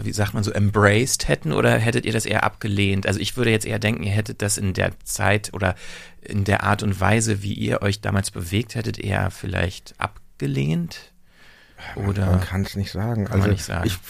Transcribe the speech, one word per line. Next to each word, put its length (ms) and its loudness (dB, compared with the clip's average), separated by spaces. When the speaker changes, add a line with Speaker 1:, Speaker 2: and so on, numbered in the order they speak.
Speaker 1:
wie 80 -2
sagt 200 0
man, 100 0
so 80 0
embraced 760 4
hätten 240 0
oder 260 4
hättet 280 2
ihr 80 0
das 120 -2
eher 180 0
abgelehnt? 640 0
Also 140 0
ich 160 -4
würde 160 2
jetzt 140 2
eher 140 -2
denken, 240 0
ihr 80 -2
hättet 300 -2
das 160 0
in 160 0
der 180 0
Zeit 500 2
oder 220 0
in 240 -2
der 180 2
Art 200 2
und 180 0
Weise, 420 2
wie 100 -2
ihr 280 -2
euch 200 0
damals 300 0
bewegt 440 -4
hättet, 240 -4
eher 300 0
vielleicht 680 -6
abgelehnt? 1120 -4
Speaker 2:
Man, 120 -2
Speaker 1:
Oder 200 0
Speaker 2:
man 140 4
kann's 340 -4
nicht 160 -4
sagen. 340 -2
Speaker 1:
kann 140 0
man 100 4
Speaker 2:
Also 20 4
Speaker 1:
nicht 140 0
sagen. 220 -4
Speaker 2:
ich, 100 -2